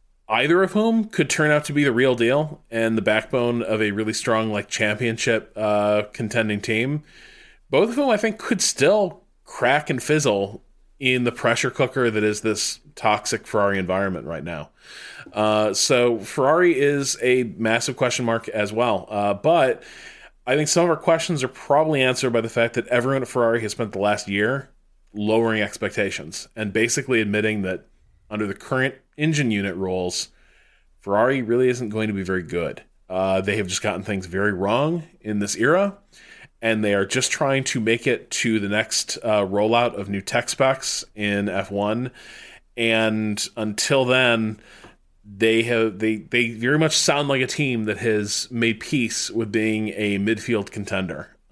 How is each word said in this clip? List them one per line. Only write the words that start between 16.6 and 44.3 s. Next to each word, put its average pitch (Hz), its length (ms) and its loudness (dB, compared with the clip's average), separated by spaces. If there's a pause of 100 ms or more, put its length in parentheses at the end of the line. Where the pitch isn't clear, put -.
is 143 420 0
a 127 220 4 (140)
massive 113 400 0
question 123 280 0
mark 113 240 -2
as 104 240 -2
well. 110 360 0
Uh, 104 240 0
but 135 500 2 (640)
I 127 100 2
think 151 120 0
some 175 160 4
of 175 60 4
our 156 80 2
questions 160 460 0
are 127 60 -4
probably 151 520 2
answered 127 320 2
by 113 80 4
the 113 80 -4
fact 117 260 0
that 117 120 -2
everyone 127 340 2
at 120 60 -6
Ferrari 117 340 2
has 107 100 -6
spent 110 220 -6
the 98 60 -6
last 101 280 0
year 110 420 -2 (440)
lowering 110 480 2
expectations 95 920 -6
and 104 180 -6
basically 117 480 0
admitting 107 400 0
that 92 240 -6 (440)
under 107 180 -4
the 98 60 -6
current 135 420 -4 (220)
engine 147 340 0
unit 98 240 -2
rules, 92 540 -4 (680)
Ferrari 120 420 2
really 120 280 4
isn't 120 200 -2
going 110 180 -2
to 104 60 -2
be 95 100 -4
very 92 200 -2
good. 80 400 -4 (260)
Uh, 92 320 0
they 98 160 0
have 101 100 -2
just 92 140 -4
gotten 101 220 -4
things 95 220 -4
very 98 280 0
wrong 131 500 0 (180)
in 107 180 -4
this 101 160 -2
era, 185 420 2 (640)
and 110 220 0
they 104 120 2
are 98 100 2
just 123 260 -2
trying 135 320 0
to - 160 -4
make 113 280 0
it - 240 -2
to 110 280 0
the 101 100 -2
next, - 520 -2
uh, 107 200 2
rollout 107 580 2
of 98 100 -8
new 98 120 -4
tech - 280 -2
specs - 540 0 (100)
in 101 340 -2
F 95 220 -4
one. 107 400 -2 (640)
And 110 720 0 (100)
until 113 500 0
then, 117 540 2 (640)